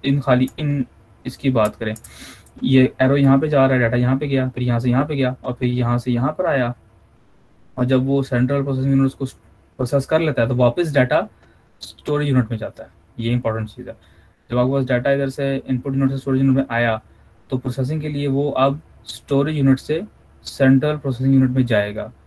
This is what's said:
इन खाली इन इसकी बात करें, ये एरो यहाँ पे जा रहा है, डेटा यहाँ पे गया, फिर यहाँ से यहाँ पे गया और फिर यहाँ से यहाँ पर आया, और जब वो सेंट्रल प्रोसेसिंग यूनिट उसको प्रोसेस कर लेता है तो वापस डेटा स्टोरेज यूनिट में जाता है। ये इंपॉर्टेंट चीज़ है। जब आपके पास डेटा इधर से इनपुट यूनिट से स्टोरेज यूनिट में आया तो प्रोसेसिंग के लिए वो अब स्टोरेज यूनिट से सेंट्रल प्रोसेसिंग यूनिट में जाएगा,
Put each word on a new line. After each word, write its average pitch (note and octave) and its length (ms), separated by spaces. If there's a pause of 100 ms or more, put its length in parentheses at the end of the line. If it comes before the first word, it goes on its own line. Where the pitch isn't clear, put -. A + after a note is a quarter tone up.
इन C#3 160
खाली B2+ 280 (100)
इन C#3+ 280 (380)
इसकी C3 260
बात G#2+ 260
करें, G#2+ 180 (720)
ये C3 360
एरो C3 160
यहाँ C3+ 220
पे D3+ 100
जा C#3 180
रहा C3 100
है, B2+ 60
डेटा A#2 140
यहाँ B2 220
पे C#3+ 100
गया, C3 200
फिर B2 160
यहाँ A#2+ 160
से A#2+ 100
यहाँ C3 160
पे D#3 100
गया C3 180 (100)
और B2+ 80
फिर B2 160
यहाँ B2 300
से B2 120
यहाँ B2 280
पर F3+ 80
आया, B2+ 280 (1040)
और B2+ 80
जब C3 220
वो C3+ 160
सेंट्रल C3 400
प्रोसेसिंग C3+ 300
यूनिट C3+ 140
उसको C3 180 (540)
प्रोसेस C3+ 280
कर D#3+ 140
लेता D3+ 220
है C3+ 60
तो C3 60
वापस B2+ 400
डेटा D3+ 340 (520)
स्टोरेज D3 480
यूनिट B2+ 220
में A2+ 80
जाता G#2 260
है। - 60 (280)
ये A2+ 140
इंपॉर्टेंट A2+ 360
चीज़ - 200
है। A2 60 (560)
जब A#2+ 80
आपके B2+ 140
पास C3+ 120
डेटा B2+ 280
इधर C#3 160
से C#3 280 (120)
इनपुट C3 260
यूनिट C3+ 160
से C3+ 80
स्टोरेज C3+ 240
यूनिट C3+ 140
में C3+ 140
आया A#2 300 (500)
तो C3 80
प्रोसेसिंग C3+ 420
के D3+ 80
लिए C#3+ 180
वो C#3 240
अब C#3 300 (260)
स्टोरेज D3+ 500
यूनिट C3+ 220
से D#3+ 240 (420)
सेंट्रल C3+ 520
प्रोसेसिंग C3+ 380
यूनिट C3 160
में B2+ 160
जाएगा, G#2 460 (140)